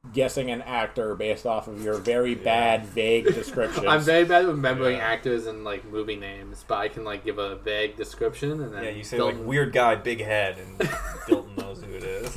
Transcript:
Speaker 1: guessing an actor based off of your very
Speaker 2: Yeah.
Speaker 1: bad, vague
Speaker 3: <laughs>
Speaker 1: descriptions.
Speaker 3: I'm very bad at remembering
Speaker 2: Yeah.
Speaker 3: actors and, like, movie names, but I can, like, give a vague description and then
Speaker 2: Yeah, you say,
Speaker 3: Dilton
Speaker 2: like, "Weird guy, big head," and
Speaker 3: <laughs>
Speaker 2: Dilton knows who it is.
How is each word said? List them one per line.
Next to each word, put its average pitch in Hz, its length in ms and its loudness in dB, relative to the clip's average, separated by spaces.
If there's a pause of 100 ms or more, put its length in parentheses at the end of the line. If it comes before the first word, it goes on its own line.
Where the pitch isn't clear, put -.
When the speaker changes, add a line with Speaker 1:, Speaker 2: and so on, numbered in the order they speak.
(140)
Speaker 1:
guessing 131 360 0
an 120 120 -4
actor 117 520 -2
based 104 320 -2
off 110 220 0
of 107 160 -10
your 107 120 0
very 120 380 2
Speaker 2:
Yeah. - 100 -6
Speaker 1:
bad, 113 420 4
vague 110 400 2
Speaker 3:
<laughs> - 100 6
Speaker 1:
descriptions. 113 500 -2
Speaker 3:
I'm 151 140 6
very 165 240 6
bad 175 200 6
at 185 40 4
remembering 131 500 2
Speaker 2:
Yeah. 113 60 -4
Speaker 3:
actors 113 420 0
and, 110 200 -8
like, 98 200 -6
movie 107 300 -4
names, 98 520 -12
but 104 100 0
I 107 100 -2
can, 113 160 -8
like, 104 220 -8
give 104 120 -4
a 98 200 -4
vague 104 400 -2
description 143 640 -4
and 113 120 -8
then 98 120 -8
Speaker 2:
Yeah, 110 60 -4
you 104 120 -10
say, 120 140 -4
Speaker 3:
Dilton 117 220 0
Speaker 2:
like, 110 80 -6
"Weird 139 260 2
guy, 120 220 6
big 110 260 -2
head," 104 360 0
and - 220 -14
Speaker 3:
<laughs> - 480 -4
Speaker 2:
Dilton - 300 2
knows 92 260 -10
who 95 100 -12
it 95 120 -10
is. 98 320 -6